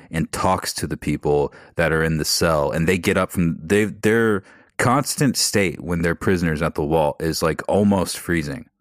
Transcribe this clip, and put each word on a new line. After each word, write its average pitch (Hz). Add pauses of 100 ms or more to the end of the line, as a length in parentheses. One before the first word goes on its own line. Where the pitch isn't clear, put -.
(100)
and 80
talks -
to -
the 76
people 73 (240)
that 80
are 80
in 80
the 73
cell, 76
and 82
they 92
get 90
up 92
from, 85
they, 101
their 107 (360)
constant 131
state 95
when 85
they're 85
prisoners 85
at 78
the 80
wall 76
is, 80
like, 78
almost 98
freezing. 73 (140)